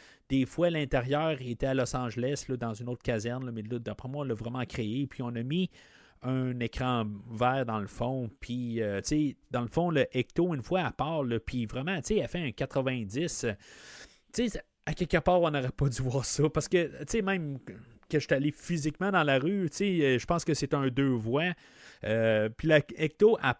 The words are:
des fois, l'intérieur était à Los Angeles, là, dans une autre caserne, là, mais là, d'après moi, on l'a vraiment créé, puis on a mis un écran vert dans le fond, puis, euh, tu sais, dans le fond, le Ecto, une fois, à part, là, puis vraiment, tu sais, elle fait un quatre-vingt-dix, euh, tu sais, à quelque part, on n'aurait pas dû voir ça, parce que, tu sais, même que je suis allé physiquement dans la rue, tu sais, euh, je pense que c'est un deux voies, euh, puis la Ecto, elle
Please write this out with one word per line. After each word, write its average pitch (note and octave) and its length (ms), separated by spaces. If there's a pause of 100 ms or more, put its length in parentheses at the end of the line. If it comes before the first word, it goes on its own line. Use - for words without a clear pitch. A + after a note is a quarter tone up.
(300)
des C3+ 160
fois, E3+ 240
l'intérieur D3 720
était A#2+ 240
à C3+ 80
Los B2+ 240
Angeles, B2 500
là, C3 80
dans A#2 180
une A#2 140
autre B2 160
caserne, A#2+ 420
là, A#2+ 60
mais A2 100
là, A#2 160
d'après A2+ 300
moi, C#3 140
on - 20
l'a B2+ 100
vraiment A#2 300
créé, A#2+ 420
puis - 160
on A#2+ 140
a A#2 80
mis E3+ 260 (520)
un B2+ 400
écran A#2+ 440 (240)
vert B2 360
dans A2 160
le F#2+ 60
fond, B2 420 (100)
puis, A#2+ 420
euh, G2+ 200
tu - 60
sais, D3+ 300 (140)
dans B2 100
le A#2 60
fond, F3 220
le C#3 180 (100)
Ecto, E3+ 360
une C3 80
fois, - 220
à B2 100
part, D3 320
là, A#2 160
puis A#2+ 240
vraiment, C#3+ 320
tu G#3+ 180
sais, - 40
elle B2+ 100
fait F3 100
un C#3+ 120
quatre-vingt-dix, C3 920
euh, A#2 80 (800)
tu A#3 140
sais, - 160 (220)
à D#3 80
quelque F3 240
part, F3+ 240
on D#3+ 100
n'aurait C3 240
pas C#3 140
dû A#2 120
voir B2+ 220
ça, - 260
parce - 200
que, F3 180 (120)
tu D3 100
sais, A3+ 120
même E3+ 380 (480)
que D#3 100
je - 20
suis - 140
allé C#3+ 180
physiquement E3+ 600
dans F3 120
la C3+ 160
rue, F3+ 300
tu - 60
sais, F#3+ 300
euh, B2+ 140
je - 60
pense E3+ 200
que D#3+ 80
c'est C#3 200
un C#3 140
deux C3+ 240
voies, B2+ 400 (540)
euh, A2 420
puis D3+ 220
la D3+ 80 (180)
Ecto, G#3 480
elle B2+ 160